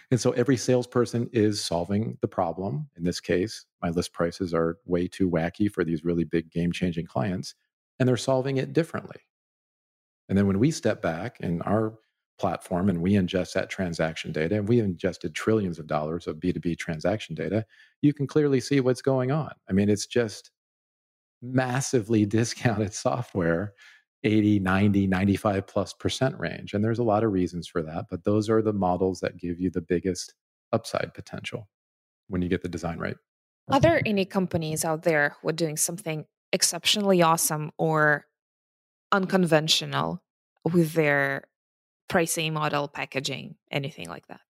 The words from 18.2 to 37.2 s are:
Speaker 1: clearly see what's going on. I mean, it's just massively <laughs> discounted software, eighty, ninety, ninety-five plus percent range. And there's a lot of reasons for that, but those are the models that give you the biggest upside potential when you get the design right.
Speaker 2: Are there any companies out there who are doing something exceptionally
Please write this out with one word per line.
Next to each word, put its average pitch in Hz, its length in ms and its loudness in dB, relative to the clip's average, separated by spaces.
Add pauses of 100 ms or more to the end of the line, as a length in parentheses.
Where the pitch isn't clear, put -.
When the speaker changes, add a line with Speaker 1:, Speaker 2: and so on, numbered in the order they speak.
Speaker 1:
clearly 143 320 2
see 139 200 0
what's 127 220 2
going 131 300 0
on. 151 220 -4 (140)
I 92 60 -2
mean, 101 160 4
it's 104 160 2
just - 460 -2 (880)
massively 123 840 2
<laughs> 107 120 0
discounted 110 560 0
software, 101 800 -2 (500)
eighty, 107 360 4
ninety, 98 460 4
ninety-five 98 600 2
plus - 260 -4
percent - 460 -2
range. 95 340 -8
And 104 100 0
there's 113 160 0
a 120 40 0
lot 107 200 4
of 110 80 2
reasons 90 360 -2
for 85 160 -4
that, 82 260 -6
but 87 140 -8
those 104 260 2
are 110 120 4
the 107 120 0
models 92 460 0
that - 180 -6
give 85 220 -6
you 90 100 0
the 85 120 -2
biggest 87 520 -2 (380)
upside - 420 -4
potential - 540 -12 (600)
when 90 140 -2
you 87 80 0
get 90 120 0
the 90 80 -6
design 85 280 -6
right. - 200 -6 (500)
Speaker 2:
Are 269 120 2
there 320 260 4
any 196 200 0
companies 165 600 -2
out 160 180 -2
there 147 380 2
who 160 80 -2
are 156 40 -2
doing 156 240 -2
something 160 480 -4 (260)
exceptionally 190 680 2